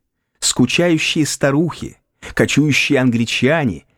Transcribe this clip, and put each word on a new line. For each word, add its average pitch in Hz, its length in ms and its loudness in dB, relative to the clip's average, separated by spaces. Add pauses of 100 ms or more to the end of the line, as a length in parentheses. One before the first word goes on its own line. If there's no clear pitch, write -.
(400)
скучающие 160 840 0
старухи, - 720 -2 (360)
кочующие 139 640 0
англичане, 123 880 0 (120)